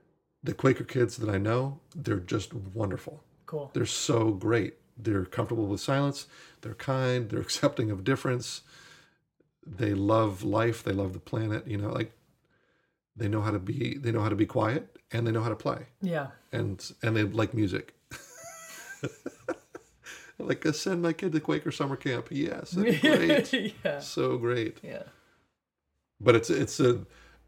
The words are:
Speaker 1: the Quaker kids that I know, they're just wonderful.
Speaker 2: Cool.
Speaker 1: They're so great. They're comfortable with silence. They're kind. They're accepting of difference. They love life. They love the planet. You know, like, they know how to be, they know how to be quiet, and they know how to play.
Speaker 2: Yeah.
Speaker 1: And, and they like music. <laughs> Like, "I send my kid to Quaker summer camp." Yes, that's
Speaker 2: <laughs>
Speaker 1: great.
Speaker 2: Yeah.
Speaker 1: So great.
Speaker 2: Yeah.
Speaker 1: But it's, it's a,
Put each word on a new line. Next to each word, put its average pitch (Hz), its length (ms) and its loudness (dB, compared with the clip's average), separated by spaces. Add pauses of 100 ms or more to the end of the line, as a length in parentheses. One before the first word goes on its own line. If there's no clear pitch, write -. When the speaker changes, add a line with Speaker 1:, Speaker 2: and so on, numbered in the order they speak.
(420)
Speaker 1:
the - 120 -4
Quaker 131 300 2
kids 123 340 0
that 104 100 -2
I 101 100 0
know, 127 420 0 (140)
they're 113 260 -2
just 101 340 -4
wonderful. 101 680 -6 (220)
Speaker 2:
Cool. 143 300 -8
Speaker 1:
They're 135 120 2
so 113 440 2
great. 104 440 2 (220)
They're 101 280 0
comfortable 113 420 -2
with 101 140 -2
silence. 139 460 0 (340)
They're 110 140 -10
kind. 127 540 0
They're - 120 -2
accepting - 500 0
of 95 140 -4
difference. 131 580 0 (1040)
They 104 260 -2
love 101 520 2
life. 113 400 2
They 101 80 0
love 95 220 -2
the 95 40 -8
planet. 110 480 -4
You 104 120 -4
know, 101 120 -2
like, - 220 -4 (1040)
they 107 120 -4
know 107 120 0
how 107 100 0
to 104 80 0
be, 117 400 -4
they 120 140 0
know 113 80 2
how 107 80 2
to 107 80 0
be 104 100 6
quiet, 110 500 0 (140)
and 113 160 0
they 113 60 2
know 113 100 2
how 117 60 0
to 110 80 -2
play. 123 300 -4 (140)
Speaker 2:
Yeah. 156 280 -2 (240)
Speaker 1:
And, 107 320 -4 (180)
and 113 140 2
they 107 80 4
like 104 300 0
music. 101 400 0 (160)
<laughs> - 960 -16 (1300)
Like, - 300 -2
"I 156 60 2
send 180 280 -2
my 170 120 2
kid 175 200 -2
to 156 80 2
Quaker 151 300 -2
summer 139 260 -2
camp." 123 340 -4
Yes, - 420 -4
that's 190 280 4
Speaker 2:
<laughs> - 0 -
Speaker 1:
great. 208 720 4 (100)
Speaker 2:
Yeah. 143 160 -2
Speaker 1:
So 131 360 -2
great. 120 460 -2
Speaker 2:
Yeah. - 220 -12 (1160)
Speaker 1:
But 123 140 8
it's, 110 160 4
it's 143 300 0
a, 123 260 4 (420)